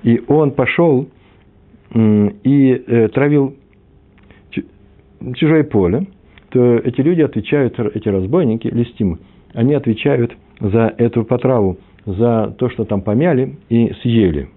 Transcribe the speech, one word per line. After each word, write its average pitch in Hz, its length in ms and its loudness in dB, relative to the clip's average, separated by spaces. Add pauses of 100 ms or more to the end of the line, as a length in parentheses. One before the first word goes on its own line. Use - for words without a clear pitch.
и 117 240 2
он 147 240 2
пошёл, 139 560 0 (880)
м, 107 380 2 (100)
и, 135 420 2
э, 117 240 2
травил 143 460 0 (960)
чу-, - 140 -8 (720)
чужое 156 280 2
поле, 113 460 0 (400)
то 123 300 2
эти 127 240 -4
люди 165 180 0
отвечают, 135 580 -2
р-, 107 160 -4
эти 110 140 -4
разбойники, 110 580 -2
листимы, 113 520 -4 (360)
они 123 200 0
отвечают 127 640 -2 (220)
за 110 400 0
эту 117 240 0
потраву, 117 560 0 (280)
за 110 520 -2
то, 127 120 -2
что 113 140 -6
там 101 180 -4
помяли 131 540 -2 (120)
и 117 240 2 (100)
съели. 95 540 0